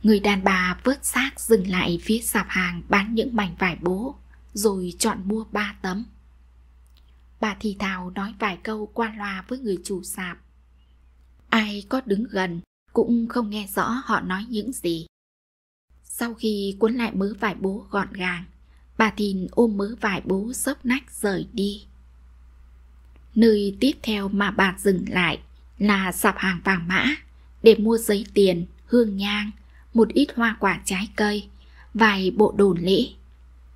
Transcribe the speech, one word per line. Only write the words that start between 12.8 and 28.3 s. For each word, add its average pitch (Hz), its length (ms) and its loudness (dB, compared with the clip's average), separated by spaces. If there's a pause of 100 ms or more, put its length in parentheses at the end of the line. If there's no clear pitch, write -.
cũng 233 360 2
không 233 200 -2
nghe 208 260 -6
rõ 240 300 -2
họ 214 160 0
nói 185 280 -4
những 214 220 -4
gì. 165 340 -4 (1000)
Sau 233 300 -6
khi 202 460 -2
cuốn 220 140 4
lại 233 200 -2
mớ 196 260 -2
vải 180 160 -2
bố 196 340 -4
gọn 202 240 -2
gàng, 180 300 -6 (540)
bà 220 120 4
Thìn 196 420 -2
ôm 226 260 2
mớ 202 240 -4
vải 196 240 -2
bố 202 280 -2
xốc - 320 -6
nách 254 260 -2 (100)
rời 196 320 -2
đi. 202 320 -4 (1500)
Nơi 208 440 6
tiếp 262 120 4 (120)
theo 202 260 -2
mà 202 220 0
bà 196 280 2
dừng 190 300 2
lại 170 300 0 (380)
là 190 340 2
sạp 190 260 0
hàng 185 260 -2
vàng 185 240 0
mã 185 180 0 (580)
để 226 120 10
mua 220 220 2
giấy 214 360 0